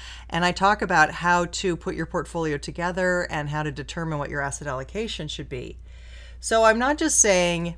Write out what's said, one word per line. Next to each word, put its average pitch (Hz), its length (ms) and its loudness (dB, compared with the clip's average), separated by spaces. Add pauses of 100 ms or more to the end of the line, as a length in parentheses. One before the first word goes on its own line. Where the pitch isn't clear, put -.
(300)
and 170 140 0
I 180 80 4
talk 202 300 2
about 170 280 4
how 175 360 2
to 175 300 -2
put 170 200 -6
your 160 100 -4
portfolio 160 500 -4
together 180 720 -2
and 147 200 -4
how 151 160 -2
to 147 80 -4
determine 151 480 -6
what 143 100 -6
your 147 100 -4
asset 139 280 -6
allocation 151 580 -6
should 143 220 -10
be. 123 320 -10 (580)
So 226 240 2
I'm 220 160 8
not 277 200 2
just 311 220 2
saying 175 580 4